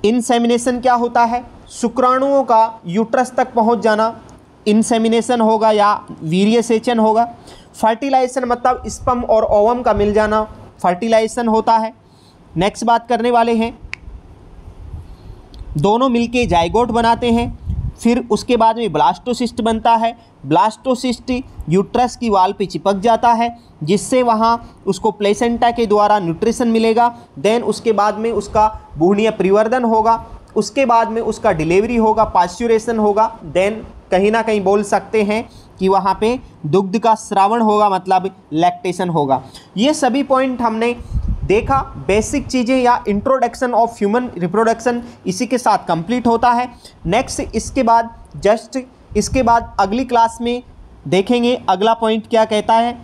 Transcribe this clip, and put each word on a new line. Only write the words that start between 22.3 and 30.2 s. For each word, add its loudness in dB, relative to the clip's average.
पे -4
चिपक -2
जाता 2
है, -2
जिससे 0
वहाँ 0
उसको -2
प्लेसेंटा 0
के -2
द्वारा 2
न्यूट्रिशन -2
मिलेगा। 0
Then 0
उसके -2
बाद 0
में -4
उसका -2
भ्रूणीय 2
परिवर्धन 2
होगा, 2